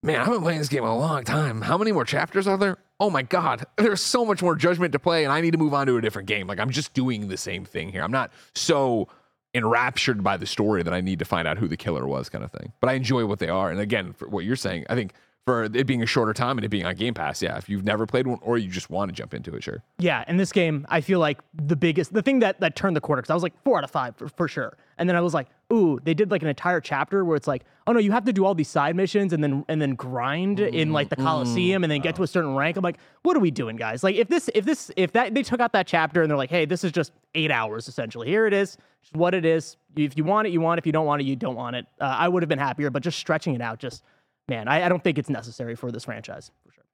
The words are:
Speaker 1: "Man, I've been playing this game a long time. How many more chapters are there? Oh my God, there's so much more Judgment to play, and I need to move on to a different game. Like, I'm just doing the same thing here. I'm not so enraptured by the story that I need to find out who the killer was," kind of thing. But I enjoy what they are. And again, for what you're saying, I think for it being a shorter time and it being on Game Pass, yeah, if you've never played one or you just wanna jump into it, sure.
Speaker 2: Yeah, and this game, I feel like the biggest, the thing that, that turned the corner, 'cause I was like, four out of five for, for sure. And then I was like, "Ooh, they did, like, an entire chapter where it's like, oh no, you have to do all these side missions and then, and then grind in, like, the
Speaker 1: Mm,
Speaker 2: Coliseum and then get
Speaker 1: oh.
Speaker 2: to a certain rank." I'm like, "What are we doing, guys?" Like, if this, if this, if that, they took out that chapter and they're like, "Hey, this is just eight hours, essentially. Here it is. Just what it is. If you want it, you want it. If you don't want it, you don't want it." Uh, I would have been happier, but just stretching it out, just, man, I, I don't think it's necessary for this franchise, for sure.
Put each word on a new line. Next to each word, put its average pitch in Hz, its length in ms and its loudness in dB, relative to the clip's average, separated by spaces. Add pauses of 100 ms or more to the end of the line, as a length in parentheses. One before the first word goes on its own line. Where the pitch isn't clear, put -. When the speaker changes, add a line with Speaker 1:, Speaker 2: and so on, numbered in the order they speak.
Speaker 1:
"Man, 151 180 2
I've 131 80 2
been 226 140 2
playing 160 180 0
this 147 80 -4
game 135 160 0
a 113 120 2
long 143 280 0
time. 123 380 0
How 147 140 0
many 214 160 2
more 147 140 2
chapters 160 400 -2
are 196 100 2
there? 190 220 0 (200)
Oh 202 120 2
my 143 120 0
God, 131 420 0 (120)
there's 208 240 4
so 240 240 2
much 208 180 0
more 175 140 2
Judgment 170 360 2
to 143 60 0
play, 165 260 2
and 139 80 2
I 151 100 2
need 170 100 4
to 165 60 4
move 151 160 2
on 139 120 2
to 127 120 4
a - 20 2
different 104 280 -4
game. 104 180 -2
Like, 95 120 -6
I'm 110 120 0
just 143 240 -4
doing 120 340 -2
the 92 80 -6
same 92 300 -8
thing 85 260 -8
here. 87 100 -6
I'm 92 100 -4
not 123 180 -2 (240)
so 131 540 0 (460)
enraptured 117 680 2
by 98 140 2
the 85 100 -8
story 104 360 2
that 87 120 -2
I 90 60 0
need 92 180 -2
to 80 60 -4
find 85 240 -2
out 78 100 -2
who 101 100 -2
the 78 80 -4
killer 71 300 -4
was," 67 220 -4
kind - 160 -10
of - 80 -14
thing. - 280 -14
But 123 100 2
I 131 40 2
enjoy 123 320 0
what 98 120 -2
they 85 100 -4
are. 92 220 0
And 90 100 -4
again, 104 320 -2
for - 160 -14
what 98 160 -4
you're 117 120 0
saying, 87 320 -6
I 110 60 -2
think 113 180 -2 (340)
for 120 180 2
it 117 220 0
being 127 160 0
a 113 40 0
shorter 110 280 2
time 127 240 0
and 107 80 -4
it - 20 -4
being 101 160 -2
on 90 100 -2
Game 110 200 -2
Pass, 80 280 -6
yeah, 85 140 -2
if 82 120 -12
you've 98 140 -2
never 107 240 0
played 127 200 0
one 120 160 -4
or 120 160 0
you 101 100 -4
just 90 220 -8
wanna 95 220 -4
jump - 200 -12
into 73 240 -10
it, - 80 -10
sure. - 180 -10 (160)
Speaker 2:
Yeah, 156 300 0
and 175 100 0
this 190 140 0
game, 156 380 0
I 165 100 2
feel 185 180 0
like 147 220 0 (140)
the 156 220 0
biggest, 160 360 0
the 214 80 0
thing 262 200 4
that, 196 200 2
that 165 160 0
turned 190 180 0
the 151 60 0
corner, 131 220 -2
'cause - 80 -6
I 160 40 4
was 170 80 2
like, 175 120 -4 (100)
four 240 140 4
out 143 60 -2
of 135 60 -8
five 123 260 -4
for, - 120 -12
for 170 180 -2
sure. 131 300 -6 (220)
And 175 100 0
then 175 80 4
I 170 60 4
was 175 100 0
like, 143 160 -2 (240)
"Ooh, 175 320 4
they 165 80 2
did, 180 180 2
like, 190 120 0
an 160 60 0
entire 175 320 0
chapter 156 440 -2
where 165 140 2
it's - 100 -4
like, 131 160 -4 (220)
oh 233 60 4
no, 240 60 6
you 208 140 4
have 220 140 2
to 240 80 2
do 190 100 4
all 196 100 4
these 156 140 0
side 151 260 0
missions 190 380 2
and 156 100 0
then, 143 240 0
and 156 140 0
then 139 140 0
grind 135 680 -2
in, 160 320 2
like, 147 160 2
the 147 80 -2
Speaker 1:
Mm, 131 80 -2
Speaker 2:
Coliseum 160 600 2
and 160 60 0
then 143 120 0
get 160 120 -2
Speaker 1:
oh. - 40 -10
Speaker 2:
to 185 60 0
a - 40 -2
certain 156 260 0
rank." 147 220 0
I'm 190 80 -2
like, 175 140 -2 (240)
"What 359 120 4
are 302 60 6
we 180 100 4
doing, 113 260 -4
guys?" 117 280 -6
Like, 196 120 2
if 226 120 2
this, 330 260 2
if 208 120 2
this, 294 320 -2
if 185 140 2
that, 226 220 2
they 269 80 2
took 240 180 -2
out 240 120 0
that 190 140 2
chapter 160 340 2
and 156 100 4
they're 147 80 2
like, 131 120 -2
"Hey, 165 160 2
this 170 180 -2
is 170 80 0
just 165 200 -2 (220)
eight 156 160 0
hours, 113 380 -2
essentially. 117 400 -6
Here 214 180 2
it 202 60 4
is. 196 240 0 (260)
Just - 140 -12
what 175 180 4
it 175 120 0
is. 160 320 0 (180)
If 147 220 0
you 151 60 2
want 208 240 2
it, - 20 -2
you 170 100 2
want 165 180 2
it. 160 40 -4
If - 40 -2
you 156 60 0
don't 156 140 2
want 147 160 2
it, - 20 0
you 135 100 0
don't 127 220 -4
want 120 200 -6
it." 123 100 -10 (120)
Uh, - 60 -4 (140)
I 170 100 4
would 180 140 2
have 160 80 -2
been 147 80 2
happier, 143 320 -2
but - 120 -4
just 170 160 -4
stretching 156 360 -2
it 120 80 -4
out, 113 160 -6
just, - 260 -12 (440)
man, 113 200 -4
I, 156 160 4
I 175 60 4
don't 180 120 2
think 165 140 2
it's 147 140 -4
necessary 117 460 -6
for 123 160 -8
this 117 120 -10
franchise, 110 460 -12 (160)
for - 60 -20
sure. - 220 -20